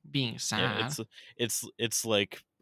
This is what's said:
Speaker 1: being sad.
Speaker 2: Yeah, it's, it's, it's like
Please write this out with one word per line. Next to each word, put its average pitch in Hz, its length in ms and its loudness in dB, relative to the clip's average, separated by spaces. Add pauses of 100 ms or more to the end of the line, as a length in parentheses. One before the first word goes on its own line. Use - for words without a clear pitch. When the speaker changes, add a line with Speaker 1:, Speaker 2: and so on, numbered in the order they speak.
(100)
Speaker 1:
being 123 300 0
sad. 104 200 0 (200)
Speaker 2:
Yeah, 117 60 2
it's, 143 140 -4 (360)
it's, 117 320 0 (100)
it's 113 260 0
like 104 380 2 (200)